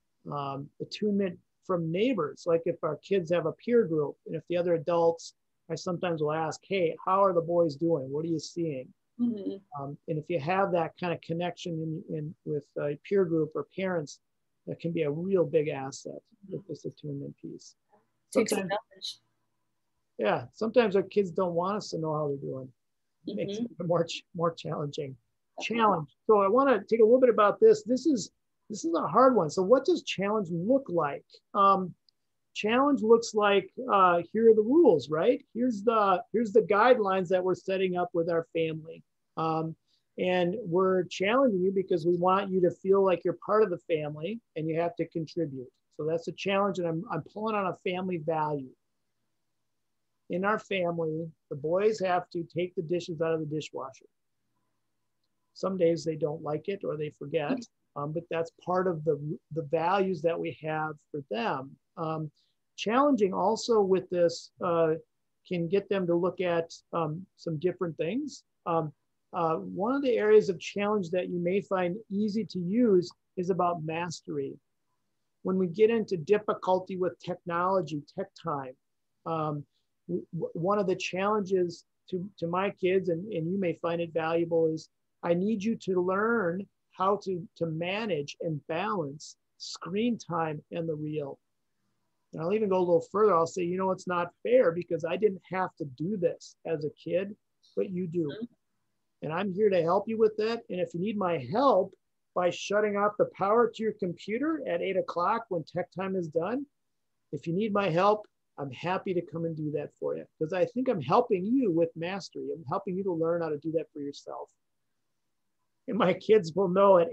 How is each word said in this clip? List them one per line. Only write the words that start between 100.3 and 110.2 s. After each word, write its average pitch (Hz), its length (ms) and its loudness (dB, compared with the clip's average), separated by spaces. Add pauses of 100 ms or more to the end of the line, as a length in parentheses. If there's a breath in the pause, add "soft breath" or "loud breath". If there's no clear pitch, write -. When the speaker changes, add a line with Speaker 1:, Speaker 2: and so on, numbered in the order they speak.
Speaker 1:
that. 226 340 -2
And 180 80 -4
if 175 160 -2
you 170 40 -4
need 208 180 -2
my 175 200 0 (140)
help 226 420 4 (420)
by 180 140 2
shutting 202 480 0
off 208 200 2
the 175 160 2
power 220 400 4
to - 80 -10
your 214 120 0
computer 233 760 -4
at 175 140 -2
eight 185 160 -2
o'clock 175 500 -2
when 170 160 -4
tech 175 300 -8
time 190 240 -6
is 175 100 -4
done, 196 380 -4 (640)
if - 160 -10
you 165 60 -2
need 208 180 0
my 202 180 0
help, 202 380 2 (300)
I'm 139 140 -8
happy 185 420 -4
to 175 80 -2
come 165 240 -6
and 165 100 -6
do 151 160 -4
that 147 260 -6
for 147 200 -4
you, 160 80 -12 (120)